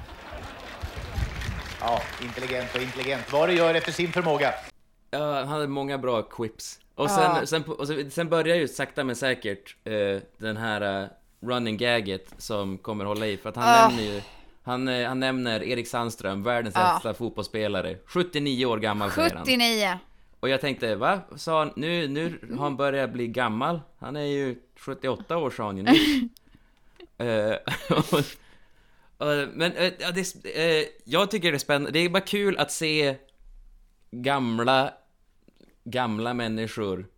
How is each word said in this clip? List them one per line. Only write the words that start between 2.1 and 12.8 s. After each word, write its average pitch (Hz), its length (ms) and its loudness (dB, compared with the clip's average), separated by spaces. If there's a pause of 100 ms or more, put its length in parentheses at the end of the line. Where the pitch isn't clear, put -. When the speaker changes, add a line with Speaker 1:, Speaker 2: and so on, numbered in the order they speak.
Speaker 1:
intelligent 123 520 -6
och 127 80 -4
intelligent. 131 500 -6
Vad 156 160 6
det 180 60 4
gör 165 200 6
efter 165 180 0
sin 170 200 0
förmåga. 147 420 2 (560)
Speaker 2:
Ja, 147 280 0
han 131 100 -2
hade 151 200 0
många 139 300 -2
bra 123 240 2
quips. - 580 -8 (140)
Och 135 160 0
Speaker 3:
Ja. 180 260 6
Speaker 2:
sen, 156 100 0
sen, 156 260 0
och 139 140 -6
sen, 143 240 -4
sen 165 180 -2
börjar 165 280 4
ju 147 120 2
sakta 139 360 -4
men 123 120 -2
säkert, 120 680 -2
eh, 101 380 0 (160)
den 107 180 -4
här, 101 460 0
eh, 98 60 -6 (320)
running 117 360 -2
gaget 110 640 0
som 98 400 -4
kommer 107 260 -6